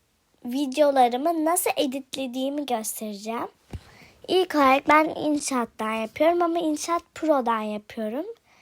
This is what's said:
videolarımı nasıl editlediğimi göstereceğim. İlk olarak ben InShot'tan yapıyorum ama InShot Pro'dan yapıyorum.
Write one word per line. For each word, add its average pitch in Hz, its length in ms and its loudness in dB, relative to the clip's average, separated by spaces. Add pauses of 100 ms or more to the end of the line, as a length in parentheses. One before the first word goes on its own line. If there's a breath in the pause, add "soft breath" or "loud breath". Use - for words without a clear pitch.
(440)
videolarımı 277 1000 2
nasıl 359 320 0
editlediğimi 269 880 -4
göstereceğim. 220 840 -8 (800 loud breath)
İlk 359 260 2
olarak 277 340 4
ben 311 160 6
InShot'tan 262 880 -4
yapıyorum 302 500 2
ama 339 160 0
InShot 330 440 -2 (120)
Pro'dan 247 460 2
yapıyorum. 214 680 -6 (360 soft breath)